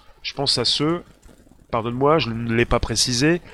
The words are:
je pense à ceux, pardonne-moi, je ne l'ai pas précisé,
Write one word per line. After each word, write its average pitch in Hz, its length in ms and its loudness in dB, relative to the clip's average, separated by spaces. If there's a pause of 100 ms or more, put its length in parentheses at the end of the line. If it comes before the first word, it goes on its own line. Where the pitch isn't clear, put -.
(220)
je - 100 -8
pense 139 260 -2
à 120 60 -2
ceux, 160 380 -2 (680)
pardonne-moi, 127 480 2
je 117 100 -4
ne 113 240 -4
l'ai 117 120 4
pas 120 120 2
précisé, 127 640 0 (120)